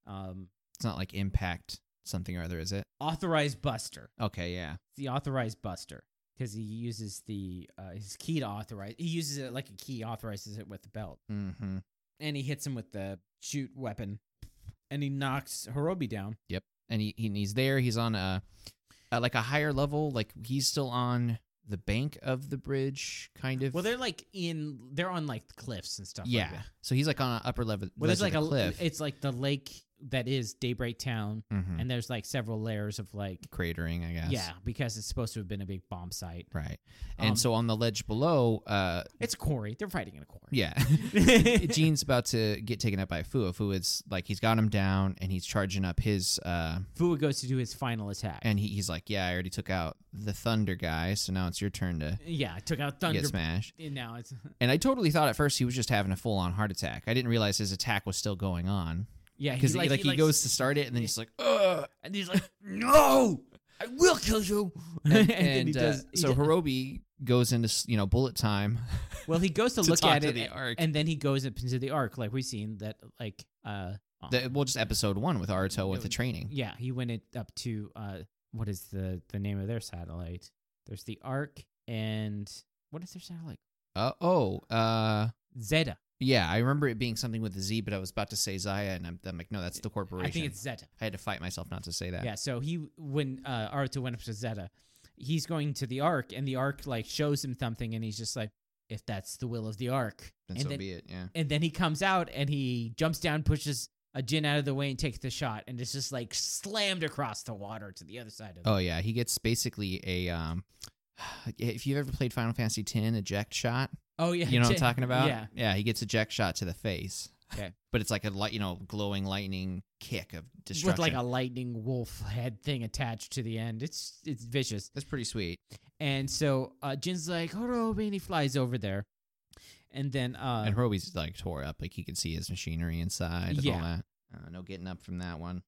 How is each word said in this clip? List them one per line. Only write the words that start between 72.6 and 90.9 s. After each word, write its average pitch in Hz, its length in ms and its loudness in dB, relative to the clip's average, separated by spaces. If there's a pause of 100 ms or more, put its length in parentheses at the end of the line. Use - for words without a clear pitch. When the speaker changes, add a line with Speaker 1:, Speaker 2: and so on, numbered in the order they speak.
Speaker 1:
that, 107 180 -8 (240)
like, 107 240 -8 (200)
uh, 98 280 -6 (280)
um, - 120 -12
Speaker 2:
The, 123 200 2
well, 143 120 2
just 135 120 0
episode 104 400 2
one 123 220 0
with 90 120 -2
Aruto 95 380 2
with 92 120 0
Speaker 1:
it - 20 -12
Speaker 2:
the - 60 -4
Speaker 1:
was - 60 -2
Speaker 2:
training. 123 360 -4
Speaker 1:
Yeah, 127 280 -4
he 127 140 -4
went 123 200 -4
it 110 100 -6 (140)
up 110 200 -10
to, 107 380 -6
uh, 101 220 -8 (360)
what 110 160 -4
is 95 140 -4 (100)
the, 92 300 -2 (100)
the 104 60 -4
name 101 220 -2
of 98 80 -2
their 117 120 -2
satellite? 85 720 -10 (360)
There's - 180 -12
the 110 180 -8
Arc, 143 400 -6 (240)
and 107 640 -4 (400)
what 165 140 -10
is - 80 -16
their 180 100 -16
satellite? 165 380 -12 (360)
Speaker 2:
Uh, 110 240 2
oh, 143 380 4 (120)
uh, 110 580 4 (320)
Speaker 1:
Zeta. 143 360 0 (240)
Speaker 2:
Yeah, 123 300 6
I 101 80 4
remember 139 300 4
it 113 100 0
being 120 180 0
something 113 260 -2
with 104 140 -2
a 95 40 -4
Z, 104 220 0
but 101 120 -2
I 98 40 0
was 95 120 -4
about 101 200 -4
to 104 60 -4
say 98 220 -2
Zaya, 98 380 0
and 90 100 -6
I'm, 85 180 -10
I'm 87 140 -6
like, 85 140 -10
"No, 104 80 -2
that's 87 180 -4
the 110 100 -6
corporation." 92 380 -4
Speaker 1:
I 143 60 0
think 165 140 -2
it's - 140 -6
Zeta. 123 240 -8 (160)